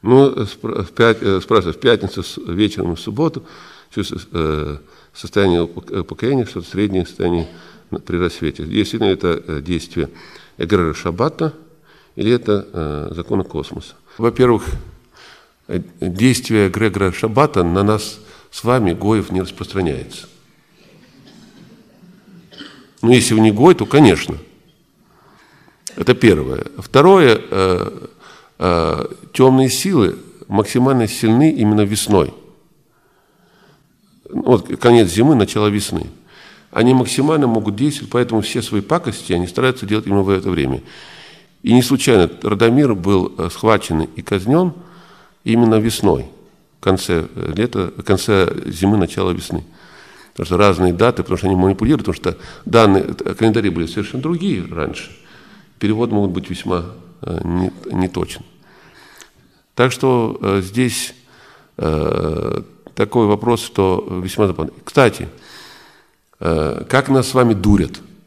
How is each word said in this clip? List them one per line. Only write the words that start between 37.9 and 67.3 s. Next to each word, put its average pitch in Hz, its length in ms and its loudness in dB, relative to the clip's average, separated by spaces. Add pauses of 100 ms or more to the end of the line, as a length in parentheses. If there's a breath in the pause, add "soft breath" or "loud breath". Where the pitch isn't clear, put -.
поэтому 120 300 0
все 110 220 -6
свои 107 180 -2
пакости 131 520 -4
они 87 140 0
стараются 123 400 -4
делать 107 200 -2
именно 98 160 2
в 95 80 0
это 95 200 0
время. 67 320 -2 (800 loud breath)
И - 100 2
не 123 100 6
случайно 117 480 2 (120)
Радомир 117 520 2
был, 92 440 0
э, 85 120 -4
схвачен 101 520 0
и - 200 -10
казнен 139 520 0 (680 loud breath)
именно 113 320 4
весной, 101 500 0 (540)
в - 40 -20
конце, 90 500 0
э, 80 200 -8
лета, 104 420 -4
в - 60 -14
конце 95 640 0
зимы, 95 300 0
начало 92 340 -2
весны. 87 340 -8 (680 loud breath)
Потому 82 140 -8
что 87 120 -2
разные 92 340 4
даты, 101 300 2
потому 90 160 -4
что 98 80 -4
они 95 100 0
манипулируют, 98 480 0
потому 90 100 -4
что - 240 -6 (280 loud breath)
данные, 101 380 4
э, - 300 -6
календари 110 360 0
были 82 160 -4
совершенно 110 360 -8
другие 160 440 -4
раньше. - 500 -8 (640 soft breath)
Перевод 110 320 -2
могут 101 220 0
быть 90 180 -8
весьма, 87 340 -4 (380)
э, 85 200 -8
не-, 90 300 -2 (140)
неточен. 92 560 -6 (1300 soft breath)
Так 127 180 2
что, 120 480 0
э, 98 220 0
здесь, 110 520 -4 (640 soft breath)
э, 78 840 -2 (320)
такой 113 320 0
вопрос, 110 360 0
что 92 600 -2
весьма 98 240 -2
запомнил. 80 280 -4 (100)
Кстати, - 440 0 (1080 loud breath)
э, 78 500 -2
как 135 200 0
нас 135 200 2
с - 60 -10